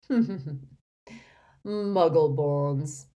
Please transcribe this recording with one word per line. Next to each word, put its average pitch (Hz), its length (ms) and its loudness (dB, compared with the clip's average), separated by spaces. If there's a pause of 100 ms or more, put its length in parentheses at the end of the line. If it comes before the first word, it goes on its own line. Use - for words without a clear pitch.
<laughs> - 1600 -6
Muggleborns 151 1400 0 (120)